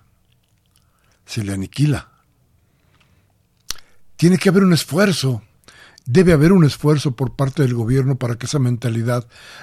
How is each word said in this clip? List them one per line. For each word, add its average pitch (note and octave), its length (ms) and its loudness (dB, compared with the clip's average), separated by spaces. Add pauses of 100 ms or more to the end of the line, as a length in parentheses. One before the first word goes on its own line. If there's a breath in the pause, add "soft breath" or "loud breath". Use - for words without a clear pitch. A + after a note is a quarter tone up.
(1300)
se - 160 -8
le G2 120 -6
aniquila. C3+ 580 -4 (2000 loud breath)
Tiene F3 200 2
que - 120 0
haber F#3+ 160 4
un F#3 80 4
esfuerzo, C#3+ 720 -2 (600 soft breath)
debe E3+ 280 4
haber D#3 180 4
un F#3 140 6
esfuerzo C#3+ 500 0
por B2+ 220 -6
parte C3+ 260 -2
del B2 120 0
gobierno B2+ 440 0
para A#2+ 180 -6
que A#2+ 100 -10
esa D3+ 120 -4
mentalidad A#2+ 720 -2 (340 loud breath)